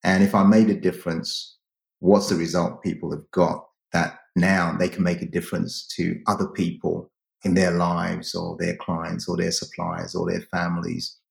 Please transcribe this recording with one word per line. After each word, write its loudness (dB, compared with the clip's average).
And 4
if 2
I 6
made 8
a 0
difference, -4
what's 6
the 2
result 0
people -4
have -10
got 0
that 0
now 2
they 0
can -2
make 0
a -8
difference -4
to -2
other 0
people -4
in 2
their 4
lives -2
or -6
their -4
clients -6
or -2
their 0
suppliers -6
or -2
their -2
families? -6